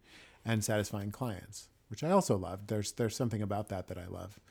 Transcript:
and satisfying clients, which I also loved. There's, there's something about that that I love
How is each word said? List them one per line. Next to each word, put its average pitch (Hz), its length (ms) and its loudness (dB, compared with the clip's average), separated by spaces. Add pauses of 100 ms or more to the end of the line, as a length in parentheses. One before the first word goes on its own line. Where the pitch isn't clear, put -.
(440)
and 110 200 2
satisfying 104 480 2
clients, 104 580 -6 (200)
which - 140 -6
I 160 80 2
also 185 260 6
loved. 95 300 -4
There's, 107 260 0
there's 113 220 0
something 113 260 0
about 104 280 -2
that 92 180 -4
that 90 100 -6
I 90 100 -10
love 92 320 -10 (120)